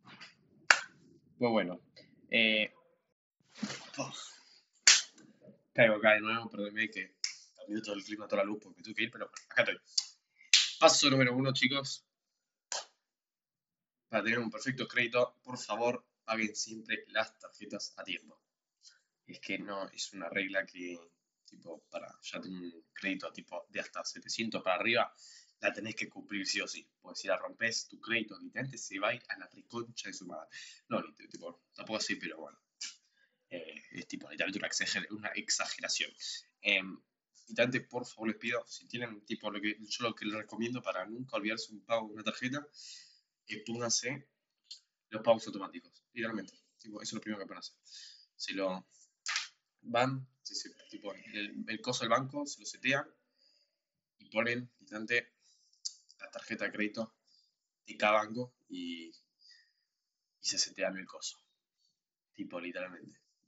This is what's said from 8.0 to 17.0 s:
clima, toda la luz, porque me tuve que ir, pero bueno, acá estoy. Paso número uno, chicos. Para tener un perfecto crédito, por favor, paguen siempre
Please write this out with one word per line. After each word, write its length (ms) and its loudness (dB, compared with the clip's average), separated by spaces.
clima, 240 -8
toda 160 2
la 60 2
luz, 120 -2
porque 180 -20
me 40 -20
tuve 140 -10
que 80 0
ir, 80 -4
pero 180 -8
bueno, 200 -14
acá 120 4
estoy. 180 2
Paso 300 10
número 260 6
uno, 200 2
chicos. 500 0
Para 120 2
tener 160 2
un 120 0
perfecto 360 -4
crédito, 560 2
por 140 -10
favor, 480 0
paguen 320 0
siempre 540 -4